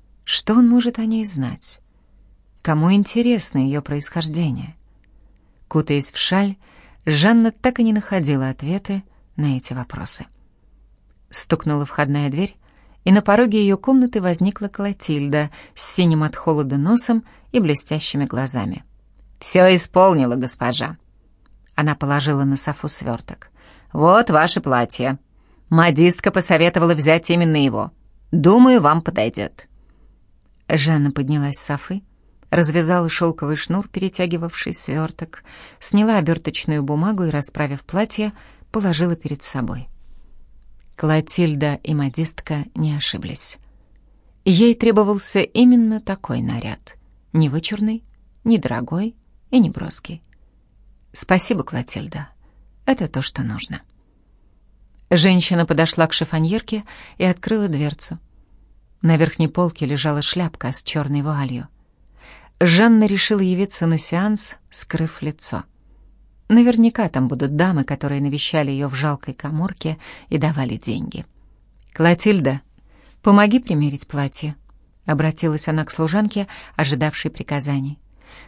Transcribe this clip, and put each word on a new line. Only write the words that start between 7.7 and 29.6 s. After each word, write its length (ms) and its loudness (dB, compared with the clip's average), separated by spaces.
и 20 4
не 100 2
находила 580 -2
ответы 520 -6
на 220 -2
эти 160 -10
вопросы. 540 -10
Стукнула 560 -2
входная 460 -2
дверь, 260 -4
и 80 0
на 100 8
пороге 400 2
её 160 4
комнаты 440 2
возникла 480 -2
Клотильда 840 -4
с 80 -4
синим 400 2
от 140 -4
холода 400 -2
носом 480 2
и 40 4
блестящими 640 -2
глазами. 580 -6
«Всё 360 6
исполнила, 600 4
госпожа». 600 -4
Она 200 0
положила 500 0
на 120 0
софу 320 -6
свёрток. 600 -8
«Вот 380 4
ваше 300 2
платье. 580 -2
Модистка 600 4
посоветовала 640 2
взять 360 2
именно 260 2
его. 360 0
Думаю, 500 6
вам 200 4
подойдёт». 680 -6